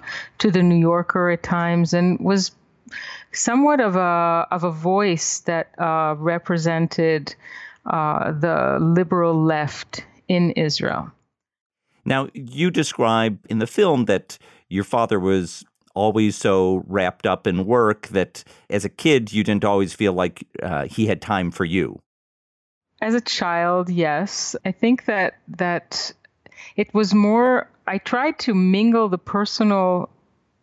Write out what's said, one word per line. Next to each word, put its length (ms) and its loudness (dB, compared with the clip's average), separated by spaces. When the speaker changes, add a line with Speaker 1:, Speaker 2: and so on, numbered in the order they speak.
Speaker 1:
to 120 2
the 120 4
New 140 6
Yorker 540 2
at 120 -2
times, 520 0
and 260 2
was 320 0
somewhat 480 2
of 160 2
a, 540 0
of 120 -2
a 80 -2
voice 720 -2
that, 380 -4
uh, 400 0
represented, 1160 -2
uh, 460 -2
the 480 0
liberal 640 2
left 600 -4
in 220 2
Israel. 600 -4
Speaker 2:
Now, 300 -2
you 360 -2
describe 680 0
in 100 -2
the 80 0
film 380 2
that 340 -2
your 160 -2
father 340 0
was 460 0
always 420 2
so 500 2
wrapped 400 -2
up 200 0
in 180 0
work 440 0
that 360 -2
as 160 -2
a 60 -6
kid, 420 2
you 100 2
didn't 220 0
always 300 2
feel 180 2
like, 340 -2
uh, 260 -4
he 180 -2
had 160 -2
time 280 -2
for 140 -4
you. 360 -2
Speaker 1:
As 120 0
a 60 0
child, 680 -2
yes. 640 -2
I 60 -2
think 360 0
that, 280 -2
that 640 -6
it 180 -2
was 180 2
more, 560 2
I 140 -4
tried 420 -4
to 140 -2
mingle 540 2
the 100 -2
personal 920 0